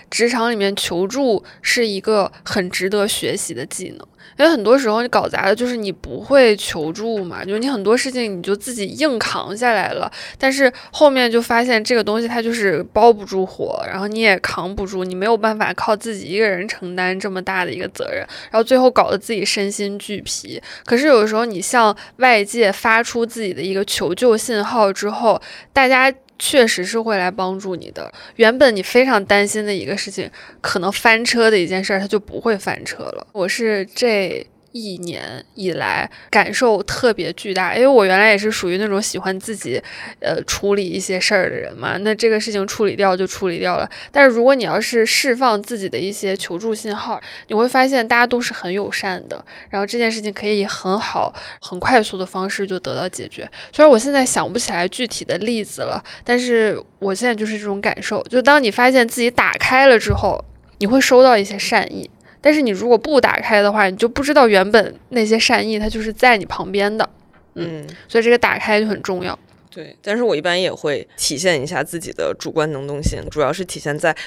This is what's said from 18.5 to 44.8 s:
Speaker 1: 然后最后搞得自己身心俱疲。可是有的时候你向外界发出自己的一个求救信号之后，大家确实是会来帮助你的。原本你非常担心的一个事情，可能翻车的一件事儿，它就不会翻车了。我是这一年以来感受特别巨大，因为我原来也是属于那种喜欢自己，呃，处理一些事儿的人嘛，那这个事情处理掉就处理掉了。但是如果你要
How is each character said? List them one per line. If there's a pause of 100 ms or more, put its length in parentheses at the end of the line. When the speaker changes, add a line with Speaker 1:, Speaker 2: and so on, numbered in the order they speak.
Speaker 1:
然
后
最
后
搞
得
自
己
身
心
俱
疲。 (220)
可
是
有
的
时
候
你
向 (220)
外
界
发
出
自
己
的
一
个
求
救
信
号
之
后， (300)
大
家 (240)
确
实
是
会
来
帮
助
你
的。 (240)
原
本
你
非
常
担
心
的
一
个
事
情， (300)
可
能
翻
车
的
一
件
事
儿，
它
就
不
会
翻
车
了。
我
是
这 (280)
一
年
以
来 (180)
感
受
特
别
巨
大，
因
为
我
原
来
也
是
属
于
那
种
喜
欢
自
己， (380)
呃，
处
理
一
些
事
儿
的
人
嘛，
那
这
个
事
情
处
理
掉
就
处
理
掉
了。 (220)
但
是
如
果
你
要